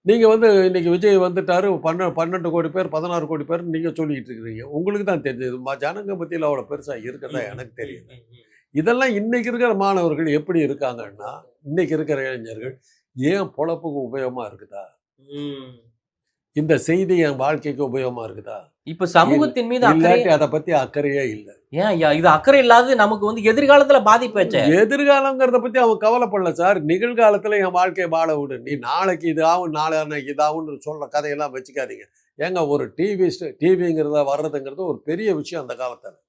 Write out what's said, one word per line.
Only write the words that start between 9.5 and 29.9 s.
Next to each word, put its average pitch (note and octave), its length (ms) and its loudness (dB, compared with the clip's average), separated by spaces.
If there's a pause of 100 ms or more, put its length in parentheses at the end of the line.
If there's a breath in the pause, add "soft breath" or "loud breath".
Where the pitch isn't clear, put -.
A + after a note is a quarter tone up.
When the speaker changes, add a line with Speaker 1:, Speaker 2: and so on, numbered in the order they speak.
Speaker 1:
மாணவர்கள் F3+ 520 0
எப்படி D#3 340 0
இருக்காங்கன்னா, A#2+ 800 -6 (240)
இன்னைக்கு D#3 300 -2
இருக்கிற D3+ 280 -4
இளைஞர்கள் B2 580 -10 (340)
ஏன் D#3 260 -2
பொழப்புக்கு E3 600 -6 (100)
உபயோகமா B2+ 400 -8
இருக்குதா? G2+ 320 -18 (320)
Speaker 2:
ம். C3+ 720 -16 (640)
Speaker 1:
இந்த D3+ 260 0
செய்தி F3+ 400 0
என் D3 180 0
வாழ்க்கைக்கு C3+ 640 -4
உபயோகமா B2 320 -6
இருக்குதா? G#2 380 -16 (140)
Speaker 2:
இப்ப E3+ 240 -6
சமூகத்தின் A#3 600 4
மீது B3 200 2
Speaker 1:
இல்லாட்டி G3 80 6
Speaker 2:
அக்கறை E3+ 340 4
Speaker 1:
அதை D3+ 200 4
பத்தி D#3 240 -4
அக்கறையே C#3 580 -2
இல்ல. G#2+ 220 -14 (180)
Speaker 2:
ஏன் D#3 120 -4
ஐயா, E3 300 2
இது E3 160 4
அக்கறை C4 320 6
இல்லாதது B3 340 6
நமக்கு G#3 320 2
வந்து A3+ 140 -4
எதிர்காலத்துல C#4 580 6
பாதிப்பாச்சே. G#3+ 640 2
Speaker 1:
எதிர்காலங்கிறத C4 1000 4
பத்தி B3 180 -2
அவன் A3+ 220 4
கவலைப்படல G#3+ 520 0
சார். E3+ 320 2
நிகழ்காலத்துல G#3 800 2
என் F#3 60 0
வாழ்க்கையை F3+ 400 0
வாழ D#3+ 260 0
விடு. C3+ 220 -6
நீ C3+ 180 -8
நாளைக்கு D#3+ 520 -2
இது D#3+ 160 0
ஆகும், E3+ 260 2
நாளைக்கு D3+ 540 -4